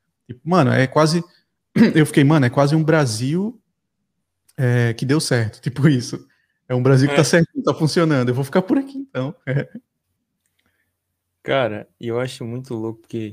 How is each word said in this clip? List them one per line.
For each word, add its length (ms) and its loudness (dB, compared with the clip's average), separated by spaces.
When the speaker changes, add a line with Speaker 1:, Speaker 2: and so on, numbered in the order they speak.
Speaker 1:
Tipo, 220 -18
mano, 240 2
é 140 2
quase, 360 0
<clears throat> 200 4
eu 120 4
fiquei, 180 2
"Mano, 220 4
é 40 0
quase 240 2
um 80 2
Brasil, 800 -2
é, 380 0
que 120 -8
deu 140 2
certo", 400 -2
<laughs> 20 -20
tipo 260 0
isso. 380 -2
É 60 -4
um 80 -2
Brasil 260 4
que 60 -2
tá 60 4
Speaker 2:
É. 40 6
Speaker 1:
certo, 240 2
tá 100 0
funcionando. 560 0
Eu 40 0
vou 100 -4
ficar 180 -2
por 160 0
aqui, 200 -8
então. 360 -8
<laughs> 360 -6
Speaker 2:
Cara, 460 -4
e 80 -8
eu 100 -4
acho 260 -8
muito 300 -12
louco, 280 -10
porque 300 -12